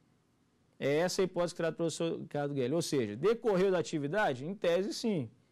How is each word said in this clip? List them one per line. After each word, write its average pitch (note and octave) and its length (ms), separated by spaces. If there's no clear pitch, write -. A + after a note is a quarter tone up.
É C#3 180
essa F3+ 260
a - 20
hipótese F3 300
que - 40
trata E3 160
o - 20
professor E3 420
Ricardo C#3+ 340
Guelli. C3+ 220
Ou E3+ 80
seja, A2+ 320
decorreu G3 560
da F#3 80
atividade? D3+ 640
Em F3+ 100
tese, F#3 380
sim. E3+ 380